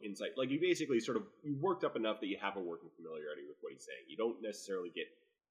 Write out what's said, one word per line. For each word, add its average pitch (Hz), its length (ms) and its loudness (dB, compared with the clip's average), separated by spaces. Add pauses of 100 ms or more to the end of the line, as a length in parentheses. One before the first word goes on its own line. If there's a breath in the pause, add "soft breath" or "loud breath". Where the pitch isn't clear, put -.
insight. 101 340 -4
Like, 131 120 2
you 143 100 2
basically 156 400 6
sort 117 180 2
of, 101 60 0 (200)
you 147 160 0
worked 175 240 2
up 147 120 2
enough 110 240 2
that 104 80 -2
you 95 140 0
have 98 160 0
a - 40 -2
working 85 340 -4
familiarity 76 520 -8
with 73 140 -14
what 71 120 -6
he's 69 120 -16
saying. 65 220 -12
You 76 100 -12
don't 113 240 2
necessarily 95 540 -4
get 82 100 -2 (460)